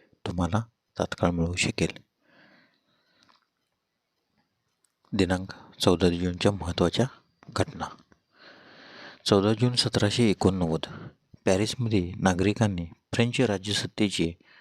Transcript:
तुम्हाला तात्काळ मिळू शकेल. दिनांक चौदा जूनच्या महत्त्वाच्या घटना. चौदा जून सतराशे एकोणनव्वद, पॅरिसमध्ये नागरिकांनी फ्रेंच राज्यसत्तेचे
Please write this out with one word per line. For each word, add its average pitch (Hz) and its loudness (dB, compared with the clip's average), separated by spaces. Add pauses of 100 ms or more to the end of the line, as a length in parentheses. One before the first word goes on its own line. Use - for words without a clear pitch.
(260)
तुम्हाला 87 -2 (360)
तात्काळ 90 0
मिळू 85 -2
शकेल. - -2 (3250)
दिनांक 92 0 (280)
चौदा 90 4
जूनच्या 87 0
महत्त्वाच्या 87 0 (500)
घटना. - -4 (1400)
चौदा 104 4
जून 123 0
सतराशे 110 2
एकोणनव्वद, 90 0 (360)
पॅरिसमध्ये 98 0
नागरिकांनी 92 0 (260)
फ्रेंच 120 0
राज्यसत्तेचे 98 0 (280)